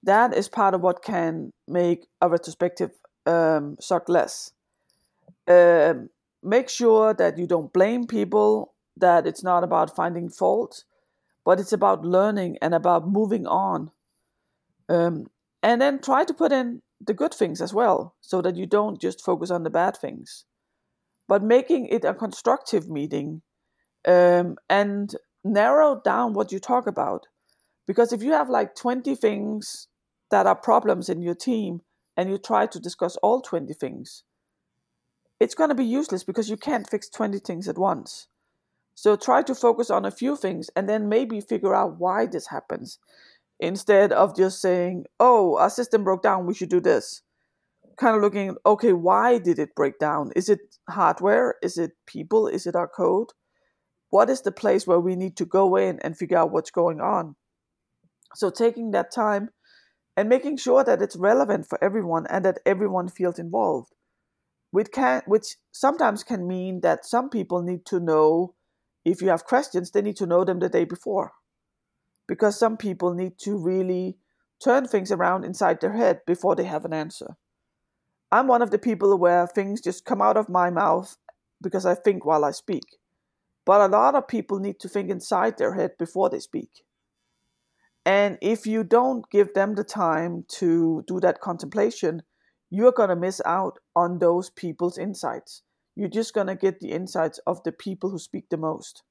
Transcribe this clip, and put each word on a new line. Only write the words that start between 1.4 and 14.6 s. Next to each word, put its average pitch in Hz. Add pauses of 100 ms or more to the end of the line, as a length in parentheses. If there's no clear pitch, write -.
make 175 (140)
a 175
retrospective, 170 (340)
um, 160
suck -
less. - (960)
Um, 170 (320)
make 240
sure 220
that 170
you 175
don't 165
blame 233
people, 214 (220)
that 175
it's -
not 180
about -
finding 170
fault, - (600)
but 185
it's 190
about 196
learning 185
and 165
about 170
moving 202
on. 170 (960)